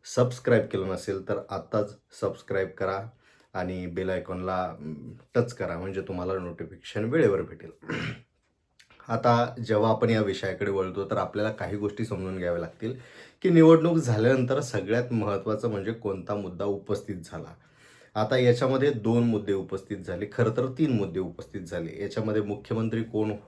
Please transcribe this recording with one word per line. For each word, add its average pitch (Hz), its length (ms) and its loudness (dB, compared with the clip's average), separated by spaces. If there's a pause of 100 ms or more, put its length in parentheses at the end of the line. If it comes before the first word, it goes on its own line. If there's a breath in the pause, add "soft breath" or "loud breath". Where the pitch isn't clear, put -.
(160)
सबस्क्राईब 123 500 2
केलं 95 220 -4
नसेल, 95 420 -6
तर 95 80 -2 (120)
आत्ताच 104 480 -4 (240)
सबस्क्राईब 95 460 -2
करा 98 420 -4 (440 soft breath)
आणि 90 340 -4
बेल 92 220 -4
आयकॉनला, 92 540 -4
अम, 78 480 -10 (240)
टच 113 180 2
करा, 87 260 -6
म्हणजे 95 220 -6
तुम्हाला 87 320 -6
नोटिफिकेशन 87 720 -8
वेळेवर 113 380 2
भेटेल. 82 300 -12 (100)
<clears throat> - 480 -8 (760)
आता 120 480 2 (120)
जेव्हा 110 220 4
आपण 110 200 2
या 110 120 4
विषयाकडे 98 500 -2
वळतो, 95 340 -2
तर - 120 -2
आपल्याला 104 340 -2
काही 98 260 -6
गोष्टी 104 280 -4
समजून 95 320 -6
घ्याव्या 87 240 -2
लागतील 107 320 -8 (480 loud breath)
की 190 80 4
निवडणूक 160 480 10
झाल्यानंतर 127 640 4
सगळ्यात 120 540 -2
महत्त्वाचं 104 560 -2
म्हणजे 101 220 -4
कोणता 101 440 -6
मुद्दा 95 300 -6
उपस्थित 101 500 -4
झाला. 82 400 -14 (600 loud breath)
आता 107 220 2
याच्यामध्ये 131 540 4
दोन 117 320 2
मुद्दे 101 300 2
उपस्थित 95 440 -4
झाले, 90 360 -6
खरं - 240 2
तर 123 80 0
तीन 135 260 0
मुद्दे 95 280 0
उपस्थित 92 420 -8
झाले. 82 400 -8
याच्यामध्ये 107 400 -2
मुख्यमंत्री 113 640 -4
कोण 107 280 -2 (160)